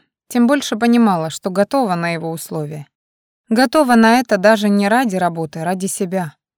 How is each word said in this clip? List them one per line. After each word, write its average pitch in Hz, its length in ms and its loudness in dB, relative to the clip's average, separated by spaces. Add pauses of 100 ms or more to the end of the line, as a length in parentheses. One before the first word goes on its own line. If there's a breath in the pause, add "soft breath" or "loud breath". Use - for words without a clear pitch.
(300)
тем 240 180 2
больше 269 300 -2
понимала, 220 520 2
что - 200 -10
готова 202 460 -2
на 170 180 -4
его 165 180 -6
условия. 156 560 -10 (600)
Готова 247 460 2
на 226 240 6
это 226 180 0
даже 208 320 2
не 202 180 2
ради 220 300 0
работы, 165 420 -4
а 160 60 -8
ради 185 220 -4
себя. 185 480 -6 (220)